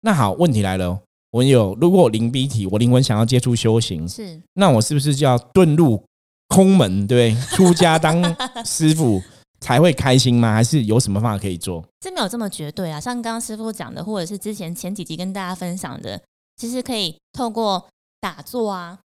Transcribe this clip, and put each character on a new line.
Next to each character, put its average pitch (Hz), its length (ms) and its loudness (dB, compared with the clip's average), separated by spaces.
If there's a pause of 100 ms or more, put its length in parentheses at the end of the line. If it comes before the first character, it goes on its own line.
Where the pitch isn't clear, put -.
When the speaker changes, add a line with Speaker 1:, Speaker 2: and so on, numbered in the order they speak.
Speaker 1:
那 226 120 0
好， 117 200 2
问 170 200 2
题 107 100 2
来 95 140 0
了， 92 220 -2 (320)
我 120 140 0
有， 113 360 4
如 170 100 4
果 185 140 6
我 123 40 4
灵 113 240 -2
B 131 160 -2
体， 107 180 -2
我 98 120 -2
灵 120 120 4
魂 127 120 4
想 110 140 0
要 110 80 2
接 123 140 2
触 120 160 0
修 113 240 2
行， 85 300 -4
Speaker 2:
是。 170 320 -14 (140)
Speaker 1:
那 190 160 4
我 113 100 4
是 127 140 -2
不 147 40 2
是 143 160 0
就 143 120 0
要 123 120 4
遁 160 380 4
入 139 260 2 (460)
空 190 280 6
门， 101 300 0
对 120 240 4
不 110 60 0
对？ 131 200 -6
出 180 180 6
家 170 240 4
当 160 240 2 (420)
师 156 300 0
父， 117 280 0 (180)
Speaker 2:
<laughs> - 200 -20
Speaker 1:
才 123 200 2
会 151 120 6
开 131 240 2
心 123 180 4
吗？ 117 200 2
还 110 100 4
是 131 200 0
有 107 140 2
什 131 120 -2
么 98 100 0
方 113 120 -2
法 101 60 -4
可 98 100 -6
以 90 80 -6
做？ 82 280 -10 (160)
Speaker 2:
这 370 120 -12
没 359 80 -6
有 208 80 -4
这 240 100 -8
么 214 100 -6
绝 147 240 -12
对 180 180 -8
啊， 151 100 -10
像 247 200 -8
刚 226 120 -8
刚 226 80 -8
师 214 160 -10
父 220 160 -8
讲 123 220 -12
的， - 80 -12
或 208 180 -6
者 165 60 -6
是 196 120 -10
之 208 160 -10
前 175 200 -10
前 180 200 -10
几 214 100 -10
集 160 120 -12
跟 185 160 -8
大 196 80 -8
家 185 140 -8
分 180 220 -8
享 156 240 -12
的， - 200 -12 (360)
其 233 140 -10
实 254 120 -6
可 247 140 -8
以 185 200 -6 (160)
透 240 180 -6
过 208 340 -4 (360)
打 175 220 -10
坐 226 280 -6
啊 180 280 -12 (140)